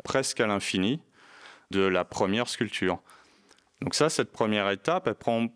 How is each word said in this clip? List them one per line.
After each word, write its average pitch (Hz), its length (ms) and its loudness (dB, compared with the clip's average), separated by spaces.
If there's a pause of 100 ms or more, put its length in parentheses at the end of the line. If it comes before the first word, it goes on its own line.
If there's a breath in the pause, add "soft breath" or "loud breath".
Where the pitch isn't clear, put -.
presque - 380 -2
à 113 80 2
l'infini 101 520 0 (720 loud breath)
de 95 120 2
la 90 220 2
première 107 440 -2
sculpture. 95 500 -2 (840 soft breath)
Donc - 120 -4
ça, 151 140 4
cette 127 240 -2
première 107 360 2
étape, 156 380 0
elle 110 80 0
prend 117 420 -2